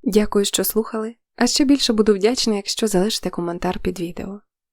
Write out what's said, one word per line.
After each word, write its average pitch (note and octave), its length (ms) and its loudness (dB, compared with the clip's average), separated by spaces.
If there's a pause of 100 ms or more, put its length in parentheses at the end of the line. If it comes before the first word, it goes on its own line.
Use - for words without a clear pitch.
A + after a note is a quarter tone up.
Дякую, G#3 420 2
що G3 200 -2
слухали, A3 500 -4 (220)
а B3 100 2
ще D4 180 2
більше C4+ 280 4
буду G#3+ 220 4
вдячна, G#3+ 420 0
якщо - 300 -4
залишите F#3+ 440 0
коментар F3 480 -4
під F#3 220 -4
відео. G3 400 -8 (320)